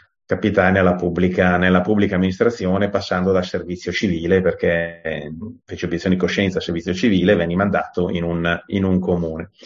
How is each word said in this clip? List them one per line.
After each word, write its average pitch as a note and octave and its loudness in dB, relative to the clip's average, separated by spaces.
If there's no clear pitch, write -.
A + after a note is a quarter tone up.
capitare G2 2
nella F#2 4
pubblica, F2+ 2
nella F2+ 4
pubblica G2+ 2
amministrazione, F#2+ 0
passando F#2+ 0
dal F#2 2
servizio F2 -8
civile, F2 0
perché E2+ -2
feci - -8
obiezione F2 0
di F#2 -2
coscienza F#2 0
al - -2
servizio F2+ -4
civile, F#2+ 2
venni E2+ 0
mandato F2+ 0
in E2+ -4
un, E2+ -2
in G2 -2
un F#2 2
comune. F2 -2